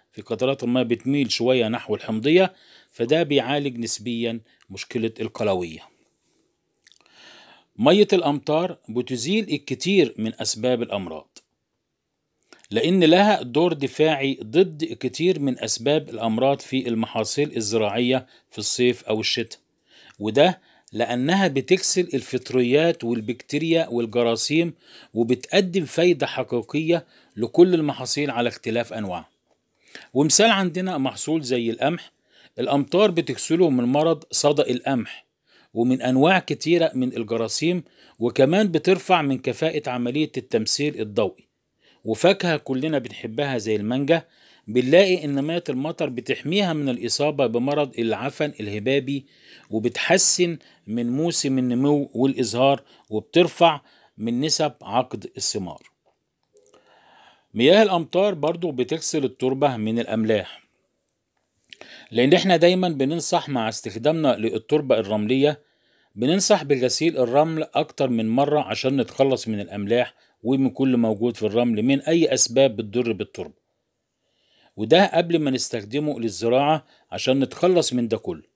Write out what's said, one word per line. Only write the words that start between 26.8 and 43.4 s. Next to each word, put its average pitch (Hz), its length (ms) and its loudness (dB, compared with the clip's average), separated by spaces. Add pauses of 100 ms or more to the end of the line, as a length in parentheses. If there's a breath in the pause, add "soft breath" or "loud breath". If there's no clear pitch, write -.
لكل 170 360 6
المحاصيل 143 580 -2
على 120 180 -2
اختلاف 113 440 -4
أنواعها. 101 360 -8 (840 loud breath)
ومثال 156 360 4
عندنا 185 480 0
محصول 143 460 -4
زي 120 260 -2
القمح، 135 420 -4 (480 soft breath)
الأمطار 143 520 2
بتغسله 165 580 0
من 127 140 2
مرض 151 480 0
صدأ 147 380 2
القمح 123 560 -4 (480 soft breath)
ومن 123 280 2
أنواع 135 380 4
كتيرة 165 540 0
من 127 240 -4
الجراثيم، 117 640 -2 (360 soft breath)
وكمان 143 480 2
بترفع 175 540 2
من 139 160 -2
كفاءة 147 520 -4
عملية 123 480 -4
التمثيل 120 640 -2
الضوئي. 104 440 -4 (600 soft breath)
وفاكهة 170 520 2
كلنا 139 420 -4
بنحبها 123 580 -6